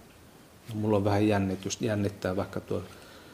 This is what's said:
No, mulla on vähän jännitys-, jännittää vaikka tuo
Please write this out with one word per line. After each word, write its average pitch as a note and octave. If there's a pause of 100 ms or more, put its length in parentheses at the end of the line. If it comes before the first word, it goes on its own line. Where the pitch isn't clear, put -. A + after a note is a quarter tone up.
(680)
No, A2
mulla G#2+
on G2
vähän G#2
jännitys-, G2
jännittää G2+
vaikka F#2
tuo F#2 (500)